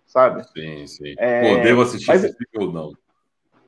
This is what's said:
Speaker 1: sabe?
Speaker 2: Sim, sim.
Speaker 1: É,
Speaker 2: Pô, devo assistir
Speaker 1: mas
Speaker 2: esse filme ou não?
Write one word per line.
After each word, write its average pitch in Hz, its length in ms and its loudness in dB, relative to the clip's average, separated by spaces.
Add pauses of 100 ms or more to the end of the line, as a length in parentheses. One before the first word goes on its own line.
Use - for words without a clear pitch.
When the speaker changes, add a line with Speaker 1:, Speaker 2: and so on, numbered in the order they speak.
Speaker 1:
sabe? - 380 2 (120)
Speaker 2:
Sim, 78 300 -12
sim. 73 320 -14
Speaker 1:
É, 120 380 2
Speaker 2:
Pô, 120 60 2
devo 123 200 4
assistir 113 240 -4
Speaker 1:
mas 185 180 4
Speaker 2:
esse - 120 -4
filme 107 320 -8
ou 85 40 -10
não? 80 200 -10 (760)